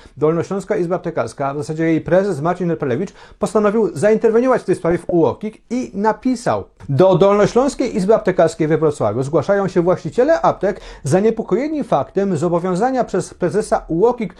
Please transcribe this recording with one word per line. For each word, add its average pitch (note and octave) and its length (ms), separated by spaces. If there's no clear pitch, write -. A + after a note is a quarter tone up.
Dolnośląska E3+ 580
Izba F3+ 200
Aptekarska, C#3+ 580
w D3 40
zasadzie D#3 260
jej E3 180
prezes F3 400
Marcin F3 260
Nerpelewicz, D#3+ 460
postanowił G#3 540
zainterweniować A3 680
w - 40
tej F#3 100
sprawie E3+ 220
w F3 120
uokik E3+ 600
i B3 240
napisał: G#3+ 720
"Do F3 260
Dolnośląskiej G#3 840
Izby G3+ 180
Aptekarskiej F3 520
we D#3 100
Wrocławiu C3+ 460
zgłaszają G3 440
się F3 140
właściciele A#3 600
aptek F#3 400
zaniepokojeni A3 800
faktem F#3 540
zobowiązania F3+ 680
przez - 300
prezesa F#3 540
uokik G#3+ 520